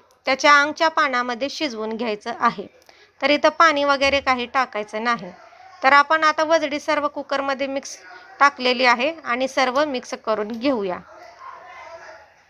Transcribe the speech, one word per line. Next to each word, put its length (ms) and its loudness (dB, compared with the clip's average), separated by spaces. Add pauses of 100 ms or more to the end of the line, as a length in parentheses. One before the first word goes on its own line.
(260)
त्याच्या 260 4
आंगच्या 360 4
पानामध्ये 600 -2
शिजवून 460 -6
घ्यायचं 440 -6
आहे. 260 -2 (560)
तर 80 0
इथं 200 4
पाणी 340 4
वगैरे 360 2
काही 260 -2
टाकायचं 580 -4
नाही. 280 -4 (520)
तर 100 6
आपण 300 4
आता 200 2
वजडी 360 0
सर्व 280 -2
कुकरमध्ये 600 -4
मिक्स 300 -8 (420)
टाकलेली 460 2
आहे 260 2 (120)
आणि 240 -2
सर्व 380 0
मिक्स 280 -8 (120)
करून 240 -2
घेऊया. 500 -4 (1500)